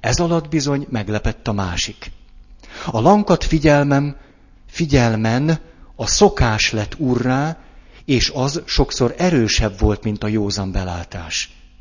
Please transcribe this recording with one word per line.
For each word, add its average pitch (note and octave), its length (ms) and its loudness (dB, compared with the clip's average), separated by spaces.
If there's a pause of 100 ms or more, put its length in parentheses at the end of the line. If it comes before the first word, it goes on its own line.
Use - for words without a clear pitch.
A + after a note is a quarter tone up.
ez C3+ 180 -2
alatt E3 300 0
bizony C#3+ 420 -2
meglepett G#2+ 580 -4
a A2 40 -2
másik. F#2+ 580 -4 (760)
A A2 140 -2
lankadt F#3+ 440 4
figyelmem, C#3+ 720 2 (500)
figyelmen B2+ 920 2 (360)
a A2+ 100 -6
szokás A#2+ 680 2
lett G#2+ 260 -4
urrá, C3 600 0 (460)
és B2 300 0
az C#3 300 -2
sokszor - 540 0
erősebb A#2 600 2
volt, G#2+ 240 0
mint G#2+ 220 -4
a G#2+ 40 -2
józan G2+ 440 -2
belátás. F2 840 -8 (240)